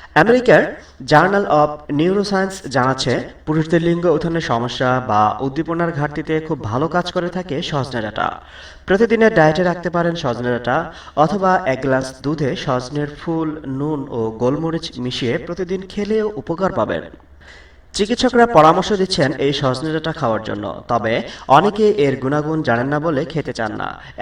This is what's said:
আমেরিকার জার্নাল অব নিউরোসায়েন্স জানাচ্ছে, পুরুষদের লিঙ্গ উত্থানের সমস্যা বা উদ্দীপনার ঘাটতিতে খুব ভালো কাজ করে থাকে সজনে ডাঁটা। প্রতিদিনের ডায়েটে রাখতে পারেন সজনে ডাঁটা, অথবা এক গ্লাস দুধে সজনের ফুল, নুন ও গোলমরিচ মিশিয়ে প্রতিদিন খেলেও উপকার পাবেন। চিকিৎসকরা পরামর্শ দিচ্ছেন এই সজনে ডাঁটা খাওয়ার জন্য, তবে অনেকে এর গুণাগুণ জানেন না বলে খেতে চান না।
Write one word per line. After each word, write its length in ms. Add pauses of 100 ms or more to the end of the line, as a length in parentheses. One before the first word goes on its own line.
(220)
আমেরিকার 400 (480)
জার্নাল 360 (140)
অব 100 (280)
নিউরোসায়েন্স 560 (200)
জানাচ্ছে, 380 (340)
পুরুষদের 420
লিঙ্গ 160 (120)
উত্থানের 360
সমস্যা 380 (200)
বা 120 (240)
উদ্দীপনার 520
ঘাটতিতে 360 (120)
খুব 120 (120)
ভালো 240
কাজ 200
করে 220
থাকে 200 (140)
সজনে 340
ডাঁটা। 240 (600)
প্রতিদিনের 500
ডায়েটে 320
রাখতে 260
পারেন 260
সজনে 320
ডাঁটা, 220 (480)
অথবা 260 (220)
এক 120
গ্লাস 220 (180)
দুধে 260 (140)
সজনের 440 (120)
ফুল, 280 (300)
নুন 220 (180)
ও 20 (220)
গোলমরিচ 440 (180)
মিশিয়ে 300 (120)
প্রতিদিন 340 (120)
খেলেও 340 (140)
উপকার 380
পাবেন। 240 (960)
চিকিৎসকরা 500 (100)
পরামর্শ 340 (100)
দিচ্ছেন 300 (160)
এই 140
সজনে 340
ডাঁটা 260
খাওয়ার 280
জন্য, 160 (240)
তবে 260 (440)
অনেকে 280 (200)
এর 160
গুণাগুণ 360 (100)
জানেন 240
না 140
বলে 160 (100)
খেতে 260
চান 220
না। 80 (340)